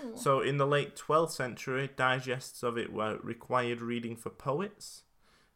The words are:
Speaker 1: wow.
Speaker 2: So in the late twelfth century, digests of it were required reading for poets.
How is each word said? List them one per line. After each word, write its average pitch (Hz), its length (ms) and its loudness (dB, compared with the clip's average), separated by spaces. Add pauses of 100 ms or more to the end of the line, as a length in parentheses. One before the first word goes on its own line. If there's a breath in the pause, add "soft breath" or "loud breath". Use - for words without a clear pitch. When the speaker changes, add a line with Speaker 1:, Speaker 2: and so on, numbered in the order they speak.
(100)
Speaker 1:
wow. 220 60 -10
Speaker 2:
So 135 240 4
in 139 160 2
the 139 100 4
late 143 300 2
twelfth 160 380 4
century, 131 600 -2
digests 127 680 0
of 120 160 2
it - 120 -2
were 107 320 -2
required 120 600 0
reading 117 340 -4
for 110 140 -8
poets. - 720 -6 (540 soft breath)